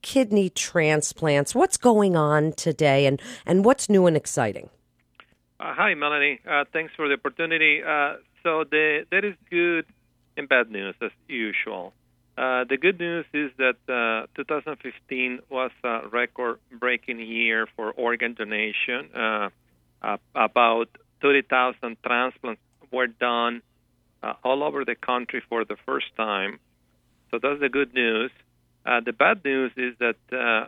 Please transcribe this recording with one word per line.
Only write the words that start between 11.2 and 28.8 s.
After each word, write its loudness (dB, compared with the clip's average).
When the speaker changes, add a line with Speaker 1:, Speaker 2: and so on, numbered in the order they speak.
Speaker 2:
usual. -6
Uh, 0
the -2
good 0
news -6
is -4
that, 0
uh, -2
two -8
thousand -6
fifteen -8
was -4
a -4
record-breaking -4
year -2
for -6
organ -2
donation. -6
Uh, -4
uh, -4
about 2
thirty 4
thousand -2
transplants -2
were 0
done, 0
uh, -6
all 2
over -2
the -4
country -4
for -2
the -10
first -6
time. -4
So -4
that's -2
the 0
good -2
news. 0